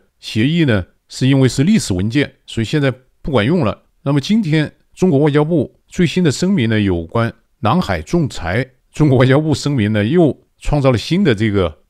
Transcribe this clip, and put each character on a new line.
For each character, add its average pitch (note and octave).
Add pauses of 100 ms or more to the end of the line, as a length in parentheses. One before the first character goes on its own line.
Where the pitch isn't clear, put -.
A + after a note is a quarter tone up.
(200)
协 A2
议 E3
呢， G#2+ (220)
是 -
因 C3+
为 C3
是 C3+
历 G#3+
史 -
文 F#2
件， C3+ (140)
所 -
以 -
现 D3+
在 C3+ (280)
不 D#3+
管 A2
用 D#3
了。 F#2+ (200)
那 C#3
么 D3
今 G#3
天 D#3 (220)
中 F#3
国 C3+
外 D3+
交 D3
部 D#3 (140)
最 F3+
新 F#3
的 D#3+
声 F#3
明 B2+
呢， A2
有 F2+
关 A#2 (280)
南 A#2+
海 F2+
仲 E3
裁， F#2 (280)
中 -
国 A#2
外 B2+
交 C3+
部 D#3
声 C#3+
明 G#2+
呢 G#2
又 D3+ (220)
创 D3
造 C3
了 A2
新 F3+
的 C3
这 G#2+
个 F#2+